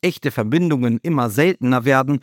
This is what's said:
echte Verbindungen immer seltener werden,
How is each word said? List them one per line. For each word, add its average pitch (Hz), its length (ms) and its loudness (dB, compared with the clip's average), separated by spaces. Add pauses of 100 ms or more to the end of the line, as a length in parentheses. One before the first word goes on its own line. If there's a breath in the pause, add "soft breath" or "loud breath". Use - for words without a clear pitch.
echte - 300 -4
Verbindungen 123 720 0
immer 139 280 -2
seltener 127 560 0
werden, 135 380 2